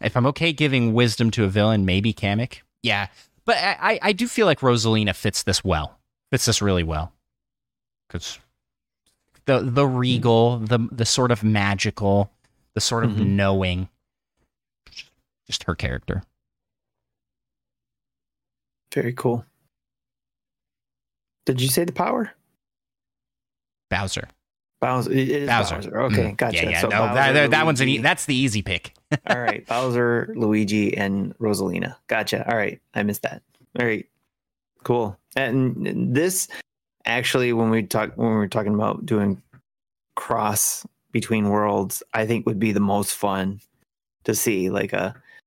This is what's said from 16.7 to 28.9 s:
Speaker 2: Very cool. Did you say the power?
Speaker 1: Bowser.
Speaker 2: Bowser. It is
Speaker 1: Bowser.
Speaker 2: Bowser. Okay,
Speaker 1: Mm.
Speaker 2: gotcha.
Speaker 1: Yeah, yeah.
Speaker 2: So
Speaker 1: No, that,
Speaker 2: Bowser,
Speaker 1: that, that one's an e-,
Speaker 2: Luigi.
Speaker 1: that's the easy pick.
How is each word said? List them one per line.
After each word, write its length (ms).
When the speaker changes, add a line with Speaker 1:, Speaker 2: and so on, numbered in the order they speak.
Speaker 2:
Very 200
cool. 320
Did 160
you 60
say 160
the 100
power? 380
Speaker 1:
Bowser. 380
Speaker 2:
Bowser. 300
It 180
is 180
Speaker 1:
Bowser. 280
Speaker 2:
Bowser. 280
Okay, 280
Speaker 1:
Mm. 60
Speaker 2:
gotcha. 200
Speaker 1:
Yeah, 120
yeah. 120
Speaker 2:
So 60
Speaker 1:
No, 140
that, 140
Speaker 2:
Bowser, 180
Speaker 1:
that, 180
that 140
one's 160
an 60
e-, 40
Speaker 2:
Luigi. 120
Speaker 1:
that's 220
the 100
easy 260
pick. 320